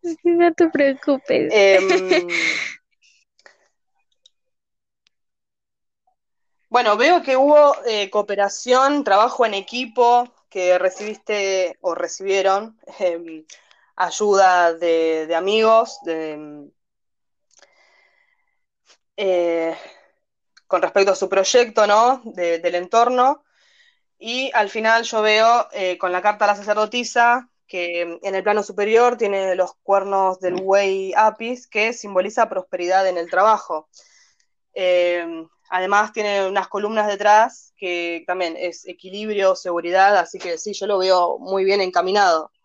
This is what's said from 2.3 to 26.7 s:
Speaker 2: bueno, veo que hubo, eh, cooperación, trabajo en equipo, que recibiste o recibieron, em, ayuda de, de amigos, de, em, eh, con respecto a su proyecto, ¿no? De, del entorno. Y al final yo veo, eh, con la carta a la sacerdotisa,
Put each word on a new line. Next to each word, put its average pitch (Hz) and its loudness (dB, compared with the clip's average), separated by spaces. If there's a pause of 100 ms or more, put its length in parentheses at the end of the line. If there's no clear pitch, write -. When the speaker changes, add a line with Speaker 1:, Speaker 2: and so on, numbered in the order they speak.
Speaker 2:
bueno, 220 2
veo 320 4
que 262 0
hubo, 285 6 (100)
eh, 208 -2
cooperación, 240 0
trabajo 226 2
en 214 -4
equipo, 240 0 (200)
que 180 0
recibiste 196 -4
o 170 -4
recibieron, 196 -2 (220)
em, 170 -6 (500)
ayuda 180 2
de, 165 0
de 165 -2
amigos, 220 2
de, 160 -8
em, 147 -16 (2500)
eh, 170 -2 (920)
con 180 0
respecto 196 2
a 185 0
su 190 -4
proyecto, 214 2
¿no? 240 2
De, 175 -4
del 175 -4
entorno. 247 2 (720)
Y 247 -8
al 208 0
final 226 0
yo 220 -2
veo, 220 4
eh, 185 -4
con 180 -4
la 180 -4
carta 208 0
a 202 4
la 202 0
sacerdotisa, 233 0 (180)